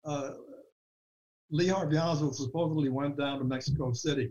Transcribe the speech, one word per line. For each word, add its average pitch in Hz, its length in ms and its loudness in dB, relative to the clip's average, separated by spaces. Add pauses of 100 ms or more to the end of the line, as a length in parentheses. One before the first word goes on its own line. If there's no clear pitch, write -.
uh, 147 260 -4 (1200)
Lee 170 180 4
Harvey 165 300 2
Oswald 151 380 2
supposedly 156 520 0
went 143 300 0
down 139 200 -2
to 135 60 -2
Mexico 127 480 0
City. 135 380 0